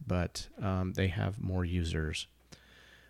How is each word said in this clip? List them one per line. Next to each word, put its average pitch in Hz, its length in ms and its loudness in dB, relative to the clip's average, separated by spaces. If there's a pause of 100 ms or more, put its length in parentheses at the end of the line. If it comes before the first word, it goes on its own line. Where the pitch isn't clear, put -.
but, 87 440 0 (120)
um, 92 340 0
they 95 140 2
have 101 320 0
more 92 240 0
users. 82 640 0 (840)